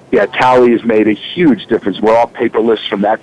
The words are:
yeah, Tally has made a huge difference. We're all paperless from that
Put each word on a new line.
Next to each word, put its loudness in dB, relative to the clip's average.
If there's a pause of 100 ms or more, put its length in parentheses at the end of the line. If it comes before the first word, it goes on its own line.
(100)
yeah, 0
Tally 2
has 0
made 2
a 0
huge -2
difference. -4
We're 2
all 2
paperless -2
from -4
that -2